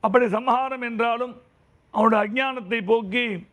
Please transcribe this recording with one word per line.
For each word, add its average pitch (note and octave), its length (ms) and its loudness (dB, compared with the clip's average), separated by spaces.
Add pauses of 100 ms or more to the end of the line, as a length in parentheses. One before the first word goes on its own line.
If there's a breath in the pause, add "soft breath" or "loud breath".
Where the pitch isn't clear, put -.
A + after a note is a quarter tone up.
அப்படி A#3+ 200 4 (120)
சம்ஹாரம் B3+ 520 0
என்றாலும் A#3 440 -2 (600)
அவனுடைய G#3+ 300 4
அஞ்ஞானத்தை A#3 540 -4 (120)
போக்கி A3+ 340 0 (280)